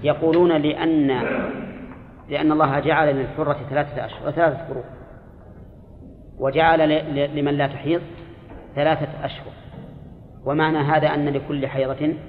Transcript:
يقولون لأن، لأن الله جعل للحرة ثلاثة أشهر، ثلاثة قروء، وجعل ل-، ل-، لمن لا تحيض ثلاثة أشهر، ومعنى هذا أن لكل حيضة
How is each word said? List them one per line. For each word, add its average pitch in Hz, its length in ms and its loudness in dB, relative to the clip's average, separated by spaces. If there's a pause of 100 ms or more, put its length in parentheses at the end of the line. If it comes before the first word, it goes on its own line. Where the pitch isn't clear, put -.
يقولون 160 480 4
لأن، 151 560 2 (1200)
لأن 156 220 2
الله 147 280 4
جعل 151 360 4
للحرة 147 420 -2 (120)
ثلاثة 143 360 -2
أشهر، 143 260 -8
ثلاثة 151 360 0
قروء، 131 160 -8 (1600)
وجعل 156 500 4
ل-، 151 260 0
ل-، 143 240 -2
لمن 143 140 0
لا 143 140 0
تحيض 160 340 -2 (760)
ثلاثة 147 500 -2
أشهر، - 280 -10 (920)
ومعنى 156 320 2
هذا 151 300 2
أن 147 220 0
لكل 139 380 -4
حيضة 135 460 -2 (160)